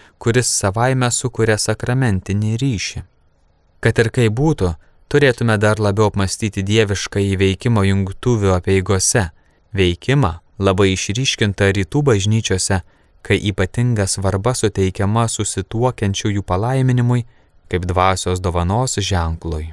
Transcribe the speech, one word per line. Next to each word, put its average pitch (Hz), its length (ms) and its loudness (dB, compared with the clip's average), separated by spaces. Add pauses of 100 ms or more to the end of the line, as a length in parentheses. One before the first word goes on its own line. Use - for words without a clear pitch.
(180)
kuris 120 320 0
savaime 120 640 0
sukuria 113 480 0
sakramentinį 107 960 -2
ryšį. 120 460 -4 (800)
Kad 117 180 2
ir 113 80 0
kaip 113 240 2
būtų, 127 380 0 (400)
turėtume 123 500 2
dar 107 200 2
labiau 104 280 2
apmąstyti 98 560 -2
dievišką 101 560 0 (120)
įveikimo 98 520 2
jungtuvių 98 680 0
apeigose, 95 720 0 (460)
veikimą 98 580 0 (260)
labai 98 360 2
išryškintą 104 840 0
rytų 101 320 -2
bažnyčiose, 101 720 0 (400)
kai 101 160 0
ypatinga 104 720 0
svarba 98 480 -2
suteikiama 101 720 0
susituokiančiųjų 104 1120 -2
palaiminimui 123 800 0 (480)
kaip 90 160 -2
dvasios 92 560 0
dovanos 92 560 -2
ženklui. 82 760 -4